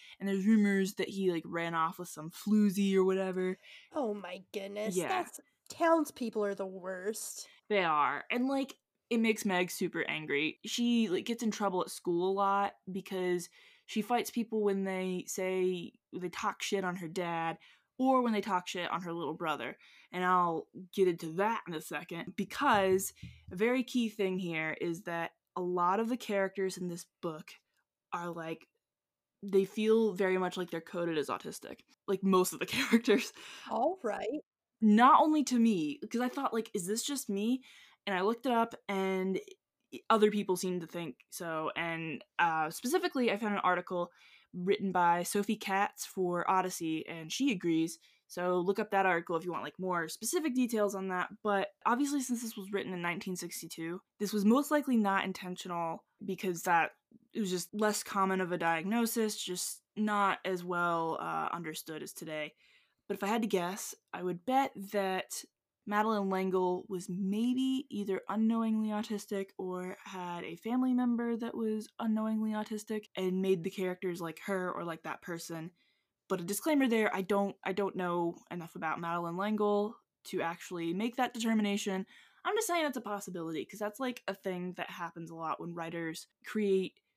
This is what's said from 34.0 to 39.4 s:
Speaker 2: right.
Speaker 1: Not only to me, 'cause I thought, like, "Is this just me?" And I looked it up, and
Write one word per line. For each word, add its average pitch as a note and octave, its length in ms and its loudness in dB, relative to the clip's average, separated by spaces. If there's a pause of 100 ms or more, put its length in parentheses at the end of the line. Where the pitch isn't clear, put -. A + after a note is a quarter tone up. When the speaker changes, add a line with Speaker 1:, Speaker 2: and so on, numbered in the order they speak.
Speaker 2:
right. G#3 380 -4 (400)
Speaker 1:
Not A3+ 400 10
only D#4 240 4
to B3+ 140 0
me, F3 400 2 (120)
'cause A#3 100 0
I B3 80 0
thought, C4+ 240 -4
like, A3+ 200 -2
"Is F3+ 140 -2
this A3 160 -2
just C#4+ 260 -4
me?" A3 340 0 (420)
And G3+ 100 -2
I F3+ 60 0
looked A#3 240 0
it B3+ 60 2
up, A3+ 240 2 (120)
and F#3+ 520 0 (540)